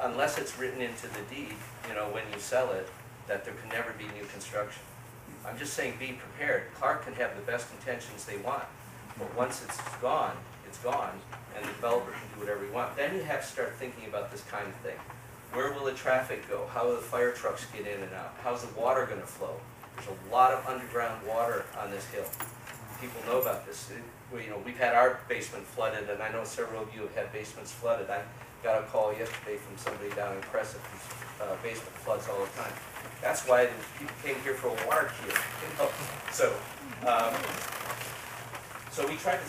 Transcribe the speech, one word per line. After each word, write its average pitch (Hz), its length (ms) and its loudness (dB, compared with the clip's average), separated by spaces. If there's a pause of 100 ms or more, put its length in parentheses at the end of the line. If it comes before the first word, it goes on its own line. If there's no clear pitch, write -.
unless 123 360 4
it's 120 220 -4
written 127 220 -2
into 117 260 -4
the 107 140 -6 (120)
deed, 123 220 -6 (320)
you 113 80 -6
know, 104 140 0
when 110 140 -2 (100)
you 104 60 -6
sell 123 340 4
it, 92 140 -2 (400)
that 101 180 0
there - 100 -6
can - 140 -10
never 117 280 0
be - 60 -8 (160)
new 101 120 -6
construction. 104 520 -4 (600)
I'm 117 120 -6
just 147 160 -4
saying 123 240 0
be 127 160 -6
prepared. 131 600 0
Clark - 300 2
can 120 80 -6
have 113 220 0
the 101 80 -6
best 120 280 -2
intentions - 540 -6
they 104 120 -6
want, 131 280 -2 (520)
but - 180 -4
once 127 280 2
it's - 160 -6 (220)
gone, 143 340 4 (320)
it's - 120 -12
gone, 120 380 0 (380)
and 104 80 -6
the - 60 -4
developer 98 420 4
can - 240 -8
do 104 60 -8
whatever 101 240 0
he 104 60 -6
wants. 123 260 0
Then 147 180 2
you 175 80 0
have 151 180 0
to - 60 -6
start - 280 -2
thinking 120 320 -8
about 104 220 -2
this - 140 -10
kind 104 240 -4
of 95 80 -8
thing. - 220 -6 (560)
Where 131 180 2
will - 140 -2
the - 80 2
traffic 127 560 4
go? 101 240 0
How 117 140 4
will 120 100 6
the - 40 -2
fire 123 300 4
trucks - 400 -2
get 104 160 -6
in 98 160 -4
and 92 100 -6
out? 87 300 -6
How's 120 220 0
the 120 140 -8
water 127 300 6
gonna 98 160 -4
flow? - 300 -6 (400)
There's - 140 -8
a 95 240 -4
lot 127 180 10
of - 160 2
underground 117 580 -2
water 117 400 4 (160)
on 101 80 -4
this 98 180 -4
hill. - 180 -4 (760)
People 120 260 -6
know 123 160 6
about - 240 2
this. - 240 -8
It, - 140 -8 (280)
well, 117 100 -4
you 110 80 -6
know, - 160 -4
we've 120 120 -6
had 120 160 8
our 123 360 10
basement - 360 -2
flooded, 110 440 0
and 104 120 -2
I 110 100 0
know 113 120 0
several 113 400 -2
of 110 100 -8
you 110 100 -6
have 101 120 -6
had 104 160 -2
basements - 400 -6
flooded. 113 380 2
I 101 120 0 (400)
got 110 220 6
a - 40 -4
call 107 260 6
yesterday 107 440 -2
from 98 200 -10
somebody 101 380 -4
down 101 200 0
in 98 80 -4
Crescent - 480 -2
whose, - 560 -8
uh, 113 160 0
basement 113 400 -6
floods 107 240 2
all 123 160 0
the - 80 -2 (100)
time. - 120 -4 (480)
That's - 260 2
why 123 180 12
the 120 80 2 (240)
people - 260 -6
came 139 200 0
here 135 100 2
for 127 140 0
a 113 200 2
water - 220 6 (140)
cure, - 100 -2
you - 360 0 (100)
know. - 100 6 (420)
So, - 220 6 (540)
um, 113 260 6 (1600)
so 143 160 2
we 156 80 0
tried - 220 4
to 156 120 -4